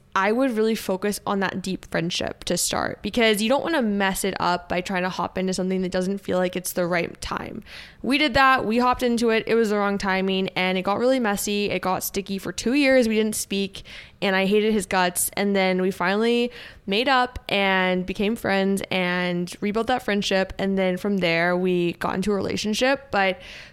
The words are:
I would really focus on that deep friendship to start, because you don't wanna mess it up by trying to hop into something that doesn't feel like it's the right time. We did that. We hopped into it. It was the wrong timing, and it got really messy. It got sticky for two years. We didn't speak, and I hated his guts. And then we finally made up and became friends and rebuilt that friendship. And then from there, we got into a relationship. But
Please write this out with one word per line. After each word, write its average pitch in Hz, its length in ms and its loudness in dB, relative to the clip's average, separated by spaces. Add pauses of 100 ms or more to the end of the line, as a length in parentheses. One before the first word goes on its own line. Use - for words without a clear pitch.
(180)
I 196 140 2
would 254 240 2
really 220 180 2
focus 202 520 -2
on 196 140 0
that 190 200 -4
deep 185 300 -6
friendship - 540 -4
to 175 120 -2
start, - 460 -2
because 214 400 2
you 220 80 2
don't 269 120 2
wanna 320 200 0
mess 202 420 0
it 190 160 0
up 175 260 0
by 180 140 -2
trying 180 220 -4
to 185 80 -2
hop 180 260 -4
into 185 160 0
something 185 300 -2
that 180 100 -2
doesn't 190 300 -2
feel 190 160 0
like 180 180 0
it's - 160 -6
the 180 140 0
right 170 340 -2
time. - 420 -8 (380)
We 254 160 0
did 294 160 2
that. 262 320 4
We 220 140 0
hopped 247 240 2
into 240 260 2
it. 220 180 2
It 226 100 2
was 226 120 4
the 208 80 0
wrong 202 220 0
timing, 190 580 0
and 185 220 0
it 185 60 -2
got 202 140 0
really 254 220 2
messy. 208 480 0
It 185 140 -2
got 185 200 -2
sticky 196 360 -4
for 175 120 -8
two 226 220 -2
years. 262 360 6
We 220 60 0
didn't 214 200 0
speak, 196 480 -4 (400)
and 196 120 2
I 190 120 2
hated 214 260 2
his 208 140 0
guts. 180 500 0
And 202 180 2
then 185 280 2
we 185 80 2
finally 226 600 2 (360)
made 220 240 2
up 247 280 2 (120)
and 185 560 2
became 202 300 -2
friends 196 540 0
and 180 720 -2
rebuilt 208 280 -2
that 254 140 0
friendship. 196 560 0
And 196 200 0
then 185 180 2
from 202 220 -2
there, 175 400 2
we 180 360 2
got - 200 -4
into 190 180 0
a - 20 2
relationship. 214 760 0
But 190 280 0 (340)